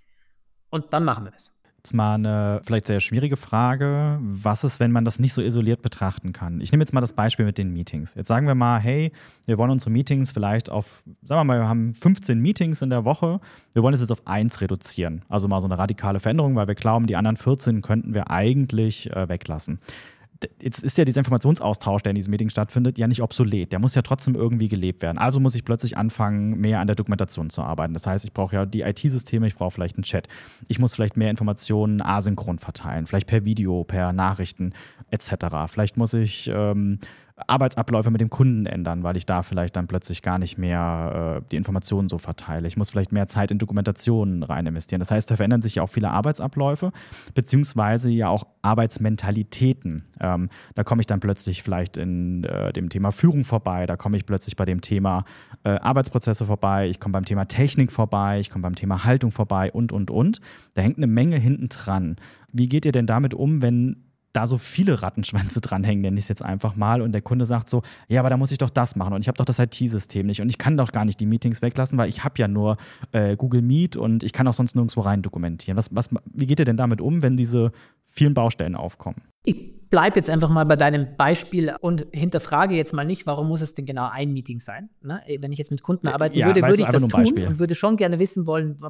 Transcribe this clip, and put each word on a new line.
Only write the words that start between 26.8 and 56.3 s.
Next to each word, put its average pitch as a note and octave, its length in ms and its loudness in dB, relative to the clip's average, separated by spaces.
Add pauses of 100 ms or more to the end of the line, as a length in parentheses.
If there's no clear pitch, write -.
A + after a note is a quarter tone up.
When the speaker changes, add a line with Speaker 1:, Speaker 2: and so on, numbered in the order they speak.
Speaker 2:
an G2+ 60 0
der G2+ 100 0
Dokumentation F#2+ 520 -2
zu - 120 -6
arbeiten. D#2+ 320 -4
Das D#2+ 120 -6
heißt, G2 200 -2
ich G2+ 80 -14
brauche F#2+ 200 -2
ja G2 120 0
die G2+ 160 -4
I-T-Systeme, A#2 640 -2
ich G2+ 80 -4
brauche F2+ 160 -4
vielleicht F2 240 -6
einen G2 80 -4
Chat. - 240 -4 (400)
Ich A2+ 100 -4
muss B2 160 2
vielleicht G#2+ 220 -2
mehr A2 140 0
Informationen G#2+ 720 0
asynchron G2 580 -2
verteilen, - 460 -8
vielleicht G2 220 -2
per A2 180 0
Video, F#2 400 0
per F2+ 260 -2
Nachrichten F#2 640 -2 (360)
et G#2+ 120 -4
cetera. D#2+ 460 -4
Vielleicht G#2+ 280 -2
muss A#2 180 2
ich, A2 400 -2
ähm, G2+ 460 0 (480)
Arbeitsabläufe A#2+ 640 2
mit A2+ 100 2
dem A2+ 80 2
Kunden A#2+ 360 2
ändern, F2 380 -4
weil F2 140 -2
ich F2 80 -6
da F#2 160 0
vielleicht F2 340 -4
dann F2+ 120 -4
plötzlich F2+ 340 -6
gar F2+ 180 -2
nicht F2+ 180 -6
mehr, E2+ 840 -2
äh, - 100 -14
die D2+ 60 -2
Informationen G2 500 -2
so F2 100 -4
verteile. E2 480 -8
Ich E2+ 120 -6
muss G#2 140 -2
vielleicht F#2+ 200 -2
mehr G2+ 160 0
Zeit G2+ 240 0
in G#2 60 0
Dokumentationen G2+ 840 0
rein D#2 240 -4
investieren. E2 360 -4
Das F2+ 100 -4
heißt, A2 180 0
da A#2 60 0
verändern A2+ 260 2
sich A2 140 -2
ja E2 80 0
auch F2+ 60 -2
viele G#2+ 220 0
Arbeitsabläufe, C#3 800 -2 (400)
beziehungsweise A#2+ 760 2
ja A2+ 200 2
auch G2+ 160 0 (160)
Arbeitsmentalitäten. G#2+ 1400 0 (160)
Ähm, F2+ 260 0 (280)
da G#2 100 0
komme A#2 160 2
ich G#2+ 60 -2
dann G2+ 120 0
plötzlich F#2+ 420 -4
vielleicht F2+ 360 -4
in, F2 480 -2
äh, G1+ 260 -4
dem F2 160 -4
Thema G2 240 0
Führung D3 320 4
vorbei, F#2 420 -2
da F2+ 120 -2
komme G#2 180 -2
ich G2 100 -2
plötzlich - 300 -4
bei - 80 -2
dem F#2 160 0
Thema, F#2+ 460 0 (400)
äh, G#2 60 2
Arbeitsprozesse A#2+ 760 0